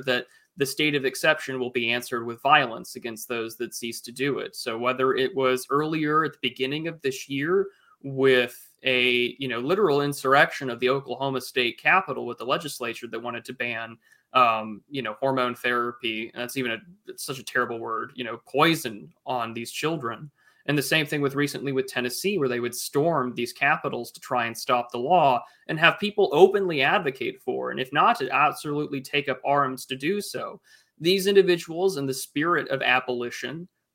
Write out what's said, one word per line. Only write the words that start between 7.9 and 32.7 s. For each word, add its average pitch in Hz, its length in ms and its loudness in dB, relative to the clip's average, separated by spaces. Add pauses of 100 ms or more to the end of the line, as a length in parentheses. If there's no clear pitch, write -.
with 131 680 2 (140)
a, 123 560 2
you 139 100 -4
know, 117 100 -4
literal 147 440 2
insurrection 139 680 2
of 117 100 -8
the 123 80 2
Oklahoma 135 520 -2
State 120 400 -4
Capitol 151 460 2
with 120 120 -8
the 113 60 -10
legislature 127 640 -4
that 113 140 -8
wanted 117 240 -8
to 131 60 -10
ban, 117 440 -6 (360)
um, 110 560 4
you 135 140 -6
know, 107 120 -4
hormone 131 400 0
therapy, 120 800 -2
and 120 100 -8
that's 123 140 -8
even 123 160 -2
a, 113 60 -6 (280)
it's - 180 -14
such 135 140 -8
a - 60 -16
terrible 120 340 -2
word, 113 360 -8
you 127 100 -10
know, 117 220 -10
poison 143 640 0 (140)
on 120 260 -4
these 117 180 -10
children. 147 600 -6 (360)
And 143 100 0
the 143 60 0
same 156 240 0
thing 147 140 -4
with 139 140 -2
recently 139 380 -2
with 131 140 0
Tennessee, 131 520 -2
where 135 100 2
they 120 120 -2
would 117 140 -4
storm 143 600 0
these 117 180 -4
capitals 139 600 -2
to - 80 -20
try 120 260 -2
and 113 100 -8
stop 123 340 0
the 123 80 -4
law 139 440 4 (260)
and 156 120 -2
have 160 180 6
people 208 340 2
openly 180 500 6
advocate 143 600 0
for, 127 280 -4
and 131 100 -6
if 131 120 -6
not, 190 260 4
to 135 120 -4
absolutely 143 720 0
take 143 280 -4
up 131 160 -2
arms 135 420 0
to 135 100 -6
do 165 240 -2
so. - 400 -10 (400)
These 185 260 2
individuals 180 720 4
in 139 100 -2
the 131 80 -2
spirit 151 540 0
of 131 140 -2